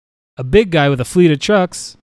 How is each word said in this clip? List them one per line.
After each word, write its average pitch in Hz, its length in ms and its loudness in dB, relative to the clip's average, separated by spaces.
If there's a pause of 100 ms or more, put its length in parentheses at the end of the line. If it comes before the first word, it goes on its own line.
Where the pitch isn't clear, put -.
(360)
A 131 80 -10
big 185 280 0
guy 147 160 2
with 131 120 -2
a 123 40 -4
fleet 180 260 2
of 143 80 0
trucks, - 640 -4